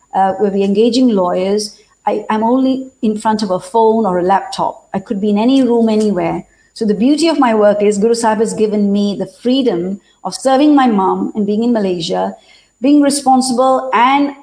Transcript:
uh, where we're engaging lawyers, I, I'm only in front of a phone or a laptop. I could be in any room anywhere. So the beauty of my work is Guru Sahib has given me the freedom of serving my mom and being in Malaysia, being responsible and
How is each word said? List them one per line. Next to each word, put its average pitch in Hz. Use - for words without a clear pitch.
uh, 190
where 202
we're 196
engaging 220
lawyers, 190
I, 208
I'm 214
only 262
in 214
front 214
of 202
a 180
phone 226
or 180
a 175
laptop. -
I 196
could 196
be 208
in 208
any 262
room 233
anywhere. 190
So 226
the 208
beauty 285
of 294
my 240
work 208
is 202
Guru 226
Sahib 226
has 208
given 202
me 202
the 185
freedom 202
of 185
serving 277
my 262
mom 190
and 208
being 208
in 240
Malaysia, 185
being 285
responsible 262
and 277